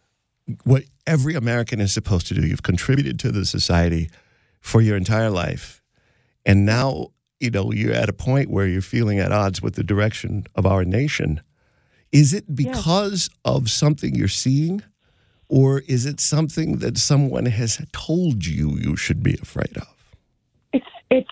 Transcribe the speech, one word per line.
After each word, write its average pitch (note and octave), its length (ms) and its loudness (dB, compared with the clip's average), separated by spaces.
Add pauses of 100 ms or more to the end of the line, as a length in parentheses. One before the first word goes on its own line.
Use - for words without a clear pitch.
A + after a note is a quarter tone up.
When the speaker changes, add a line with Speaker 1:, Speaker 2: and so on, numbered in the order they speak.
(640)
Speaker 1:
what C3 180 4 (240)
every D#3 280 0
American A#2 460 -2
is G2 120 0
supposed G2+ 340 -2
to - 80 -6
do. D2+ 120 0
You've - 160 -2
contributed B2+ 580 0
to A#2 120 -2
the F#2+ 140 -2
society E2+ 640 0 (500)
for - 220 2
your G#2 160 2
entire A2 320 0
life. F2 500 -6 (640)
And G2+ 220 4
now, B2 420 0 (320)
you A#2+ 100 -2
know, G#2 220 -2
you're A2+ 220 0
at A#2 160 0
a - 20 -2
point C3+ 380 0
where G2 160 0
you're F#2 160 0
feeling G#2 360 0
at F#2+ 140 0
odds G2 300 0
with A2 120 -4
the - 80 -4
direction G#2 720 -2
of F#2 120 2
our F#2+ 180 2
nation. G2 560 -2 (720)
Is D3 220 8
it G#3 120 -4
Speaker 2:
Yes. D3+ 80 -8
Speaker 1:
because G3 760 0 (120)
of B2 280 0
something D3 440 0
you're G#2+ 140 0
seeing, D#3 540 0 (680)
or C3+ 300 4 (100)
is B2 160 0
it - 160 -6
something D#3 600 -2
that B2 180 -4
someone C3 480 2
has A#2 360 -2 (100)
told D#3 520 -2
you D2+ 320 -2
you D2+ 200 -2
should - 260 -2
be - 180 2
afraid - 380 -8
of? - 100 -12 (840)
Speaker 2:
It's, C4 120 -2 (240)
it's C4 220 2